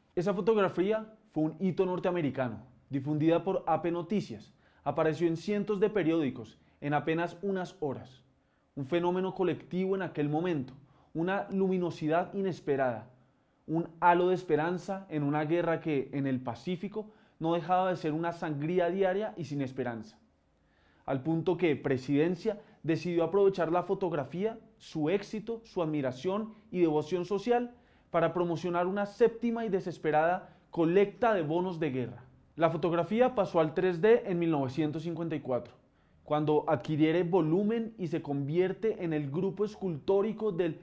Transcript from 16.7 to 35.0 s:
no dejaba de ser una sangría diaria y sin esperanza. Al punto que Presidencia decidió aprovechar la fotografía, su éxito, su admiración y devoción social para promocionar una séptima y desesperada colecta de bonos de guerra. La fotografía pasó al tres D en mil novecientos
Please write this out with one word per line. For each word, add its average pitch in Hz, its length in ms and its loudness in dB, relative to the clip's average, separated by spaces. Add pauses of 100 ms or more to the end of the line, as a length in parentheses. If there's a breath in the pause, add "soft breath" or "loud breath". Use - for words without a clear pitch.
no 165 140 0
dejaba 180 380 2
de 175 60 0
ser 151 180 -2
una 170 180 -2
sangría 170 560 0
diaria 196 480 0
y - 80 -8
sin 143 160 -6
esperanza. 123 580 -6 (840 soft breath)
Al 131 180 -2
punto 165 340 0
que 165 200 2
Presidencia 147 800 0 (240 loud breath)
decidió 165 400 0
aprovechar 185 480 2
la 170 140 2
fotografía, 185 720 -4 (180)
su 151 320 -4
éxito, 214 540 -4
su - 200 -4
admiración 156 720 -2 (180 loud breath)
y 180 80 0
devoción 160 440 2
social 240 480 0 (380 soft breath)
para 165 220 2
promocionar 175 560 0
una 202 180 -2
séptima 226 580 0
y 220 40 -4
desesperada 170 880 0 (140)
colecta 202 640 4
de 175 80 0
bonos 170 360 -2
de 156 120 -2
guerra. 123 340 -6 (320)
La 160 140 4
fotografía 175 680 2
pasó 185 240 2
al 156 140 2
tres 175 260 0
D 220 260 6
en 175 140 0
mil 165 100 2
novecientos 151 540 -2